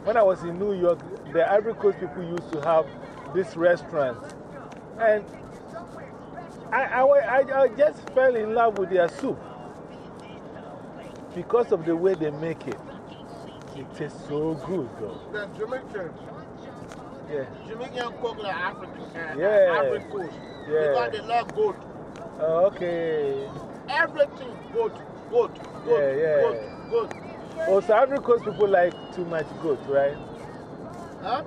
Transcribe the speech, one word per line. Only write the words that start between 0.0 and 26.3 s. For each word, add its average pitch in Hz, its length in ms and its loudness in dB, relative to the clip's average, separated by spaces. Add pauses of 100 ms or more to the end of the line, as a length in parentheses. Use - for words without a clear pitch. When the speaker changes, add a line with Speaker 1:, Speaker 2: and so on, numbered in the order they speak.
Speaker 1:
When 220 140 2
I 220 60 8
was 185 200 4
in 170 160 -6
New 202 140 0
York, 175 260 4 (340)
the 165 180 4
Ivory 214 240 4
Coast 202 240 2
people 180 240 -6
used 170 300 -6
to 151 80 -4
have 160 240 4 (500)
this 180 200 0
restaurant. 165 600 2 (840)
And 214 240 6 (1500)
I, 247 120 2
I, 226 180 2
I, 269 640 6
I 254 60 6
just 285 440 2
fell 262 220 6
in 214 200 0
love 233 240 4
with 180 100 0
their 175 200 4
soup 226 300 -4 (1900)
because 233 380 2
of 165 140 2
the 165 100 4
way 185 180 4
they 156 160 0
make 156 380 -6
it. 123 100 -6 (1000)
It 135 180 -12
tastes - 320 -8
so 151 260 0 (140)
good, 147 220 -2 (100)
though. 107 180 -8 (140)
Speaker 2:
The 208 140 -6 (120)
Jamaican. 262 540 -6 (1200)
Speaker 1:
Yeah. 139 140 -2 (240)
Speaker 2:
Jamaican 240 420 -6 (100)
cook 226 220 -4
like 196 100 -4
African, 170 480 -6 (140)
uh, 160 240 -8
Speaker 1:
Yeah. 185 420 6
Speaker 2:
Ivory 127 180 2 (120)
Coast. 160 220 -6 (360)
Speaker 1:
Yeah. 151 200 4
Speaker 2:
Because 247 240 2
they 208 80 -6
love 226 340 -2
goat. 208 200 2 (680)
Speaker 1:
Oh, 165 240 6
okay. 381 840 0 (400)
Speaker 2:
Everything 294 640 2 (220)
goat, 226 200 2 (380)
goat, 240 240 4 (300)
goat, 453 160 6
Speaker 1:
Yeah, 135 140 2
yeah. 156 260 6